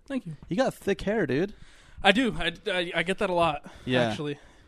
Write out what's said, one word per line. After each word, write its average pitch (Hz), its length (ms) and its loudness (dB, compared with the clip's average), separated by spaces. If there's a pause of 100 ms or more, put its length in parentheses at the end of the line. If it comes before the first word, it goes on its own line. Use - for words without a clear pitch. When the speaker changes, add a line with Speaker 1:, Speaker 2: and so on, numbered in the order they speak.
Speaker 1:
Thank 269 200 -6
you. 156 100 -10 (120)
Speaker 2:
You 175 80 -4
got 240 180 2
thick - 280 -4
hair, 208 220 0
dude. 147 300 0 (480)
Speaker 1:
I 196 80 8
do. 208 260 4
I, 170 160 -2 (160)
I, 180 280 -2
I 170 80 2
get 185 140 -2
that 202 120 0
a - 20 -2
lot, 170 320 2 (200)
Speaker 2:
Yeah. 127 240 4
Speaker 1:
actually. 143 320 -6 (280)